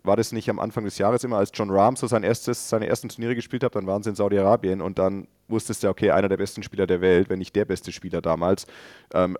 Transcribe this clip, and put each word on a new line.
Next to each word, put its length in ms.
war 120
das 160
nicht 180
am 100
Anfang 240
des 140
Jahres 260
immer, 140
als 160
Jon 160
Rahm 260
so 100
sein 180
erstes, 460
seine 180
ersten 220
Turniere 240
gespielt 300
hat, 120
dann 120
waren 160
sie 60
in 60
Saudi-Arabien 680
und 180
dann 280
wusstest 360
du, 60
okay, 220
einer 180
der 80
besten 260
Spieler 220
der 160
Welt, 280
wenn 100
nicht 160
der 100
beste 260
Spieler 300
damals, 460
ähm, 260